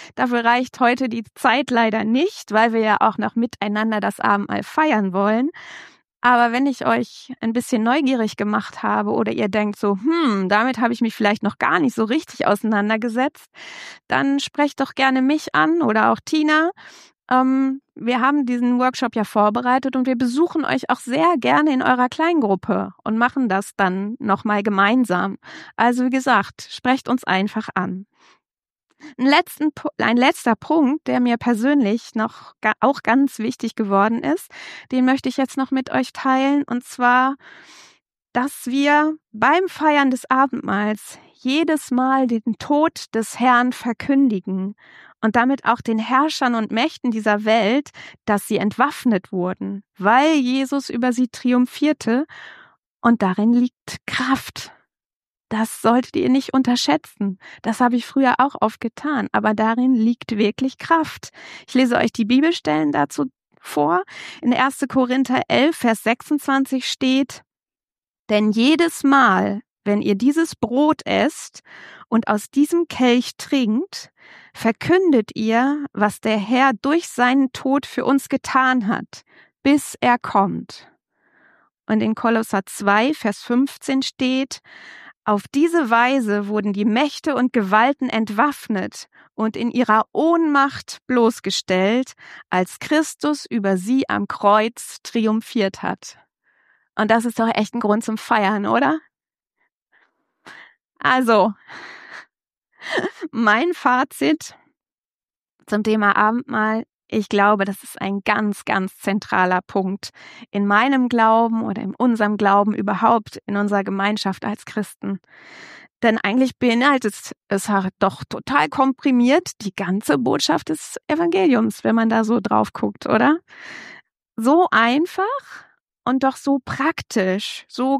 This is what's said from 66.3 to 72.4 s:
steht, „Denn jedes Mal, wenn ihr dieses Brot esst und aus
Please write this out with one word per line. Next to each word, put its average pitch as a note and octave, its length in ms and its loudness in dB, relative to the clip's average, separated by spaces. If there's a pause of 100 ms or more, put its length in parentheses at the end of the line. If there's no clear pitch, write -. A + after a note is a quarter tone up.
steht, C4 540 -2 (880)
„Denn G#3+ 220 2
jedes D4+ 520 2
Mal, G#3 580 2 (220)
wenn G#3 200 0
ihr G#3 100 2
dieses C#4+ 420 0
Brot C#4 500 0
esst - 560 -2 (480)
und A3+ 180 0
aus G#3 240 -2